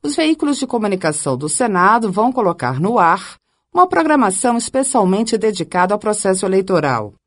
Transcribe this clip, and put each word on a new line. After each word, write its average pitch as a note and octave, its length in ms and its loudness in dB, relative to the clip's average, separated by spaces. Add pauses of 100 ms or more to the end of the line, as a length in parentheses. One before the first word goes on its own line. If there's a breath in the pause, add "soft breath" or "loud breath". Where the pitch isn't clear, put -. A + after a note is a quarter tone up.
os D4 100 -4
veículos D#4 440 0
de C4 100 -4
comunicação F#3 680 -2
do D3 100 -6
Senado G#3+ 640 2
vão G#3+ 220 0
colocar E3 480 -2
no A3 180 2
ar F3+ 380 2 (360)
uma F4+ 140 4
programação C#4 720 0
especialmente A3+ 800 0
dedicada F#3 560 0
ao G#3 80 -2
processo G3+ 440 -2
eleitoral. D#3+ 680 0 (140)